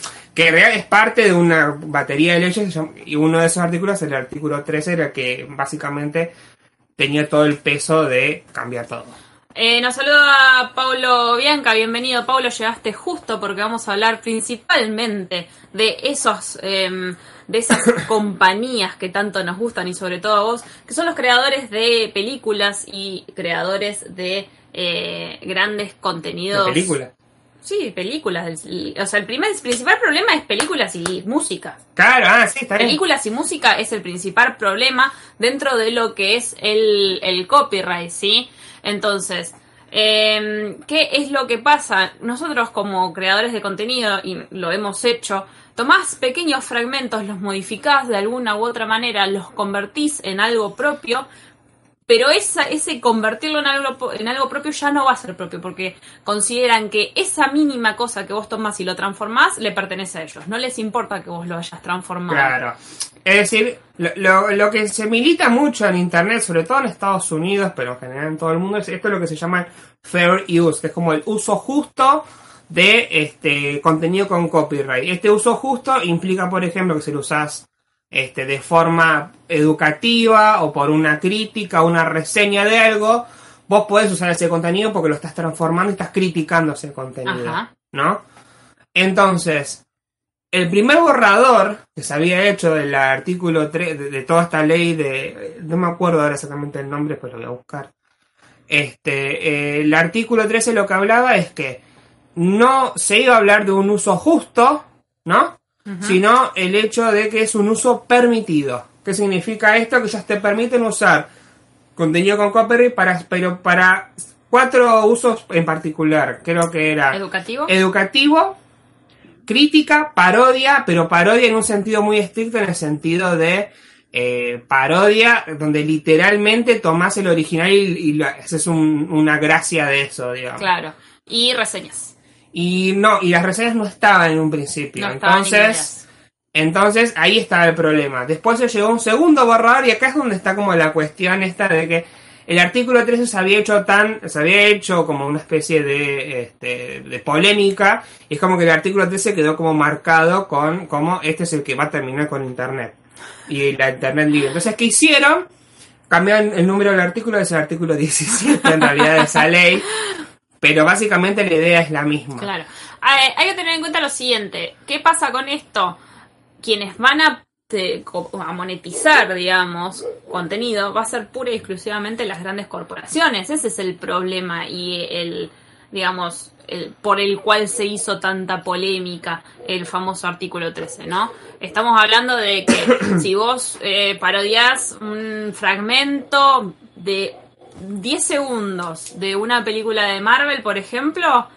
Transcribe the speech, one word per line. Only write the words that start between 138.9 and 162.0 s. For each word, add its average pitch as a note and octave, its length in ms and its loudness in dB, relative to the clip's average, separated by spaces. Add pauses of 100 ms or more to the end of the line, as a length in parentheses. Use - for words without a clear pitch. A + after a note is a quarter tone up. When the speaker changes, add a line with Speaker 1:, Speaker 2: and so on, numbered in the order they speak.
Speaker 1:
segundo C4+ 480 4
borrador A#3 400 4
y A3+ 40 6
acá C4 180 0
es C4 60 -4
donde B3 200 0
está F#3+ 200 -2
como G3+ 200 0
la D#3 180 2
cuestión F3+ 480 -2
esta F#3+ 260 -2
de D#3+ 200 0
que E3 180 -2 (400)
el F3 140 0
artículo A#3 460 2
trece A#3+ 200 2
se G#3+ 140 -4
había G3 180 4
hecho G#3 280 2
tan, G#3+ 340 2 (100)
se D#3 80 -6
había F#3 300 4
hecho F#3 400 2
como C#3+ 180 -4
una D3 140 -4
especie D#3 420 0
de, C#3 640 -4
este, B2 580 -10
de B2+ 180 -10
polémica, G3 840 2 (260)
y D3+ 60 -4
es - 40 -8
como F#3 180 2
que E3+ 80 4
el E3 40 6
artículo F#3 380 2
trece G3 260 -2
quedó D#3 220 2
como D#3+ 180 0
marcado D#3+ 760 2
con, D#3 380 -2
como D#3+ 360 -2
este D#3 220 -2
es E3 80 -4
el C#3+ 100 -4
que C3+ 100 -6
va C#3+ 120 -6
a D3 40 -10
terminar C#3+ 380 -4
con C#3 160 -8
internet B2+ 500 -8 (540)
y C#3 300 0
la C3+ 140 2
internet C3+ 360 0
libre. D3 200 2
Entonces, E3+ 280 -2
¿qué A#3 100 0
hicieron? D4+ 640 2 (640)
Cambiaron G#3 440 4
el F3+ 140 4
número G3+ 240 2
del F#3+ 80 4
artículo, G#3 400 -2
es F#3 140 -2
el D#3+ 60 2
artículo E3 360 -2
diecisiete F#3+ 800 0
en D#3 80 2
realidad D#3 380 4
de D3+ 40 4
esa D#3 240 2
ley, F3 340 4 (800)
pero D#3 240 4
básicamente G3 640 2
la E3 60 2
idea E3+ 260 4
es D3+ 100 -6
la D3 120 -2